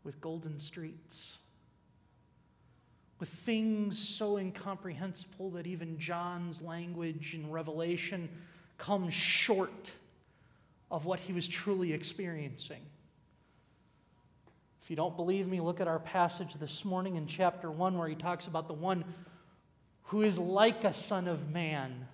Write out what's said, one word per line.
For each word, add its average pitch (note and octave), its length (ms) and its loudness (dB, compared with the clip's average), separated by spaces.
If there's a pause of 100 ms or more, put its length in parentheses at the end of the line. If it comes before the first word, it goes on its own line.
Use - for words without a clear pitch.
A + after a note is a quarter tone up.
with C#3+ 160 -12
golden D#3+ 400 -6
streets, - 760 -10 (1800)
with E3+ 120 -6
things A3 680 2
so G#3 400 0
incomprehensible F#3 1120 -6
that F3 140 -6
even E3+ 320 -4
John's E3+ 640 -4
language E3 720 -6
in D#3 160 -6
Revelation E3 800 -2 (480)
comes F#3 360 0
short - 800 2 (1000)
of D#3+ 140 -2
what F3+ 140 2
he F#3 140 -6
was F3 140 0
truly F#3 460 2
experiencing. D3+ 920 -6 (2000)
If - 80 -20
you E3 60 -2
don't E3+ 200 0
believe F#3 320 2
me, F#3 120 0
look E3+ 200 0
at F3+ 80 2
our E3 120 2
passage E3+ 560 2
this D3 280 -6
morning F#3 320 0
in D3+ 120 -2
chapter F3 420 2
one, F3+ 260 2
where E3 120 2
he D#3 80 -2
talks F3 320 -2
about E3 200 -2
the E3 60 -6
one F3 320 0 (1000)
who G#3+ 180 4
is F#3+ 160 6
like G3+ 440 8
a G3 100 6
son F#3 340 0
of D3+ 260 0
man. C3+ 600 -2